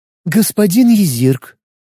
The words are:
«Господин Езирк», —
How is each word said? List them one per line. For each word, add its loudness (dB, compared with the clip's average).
«Господин 0
Езирк», — 0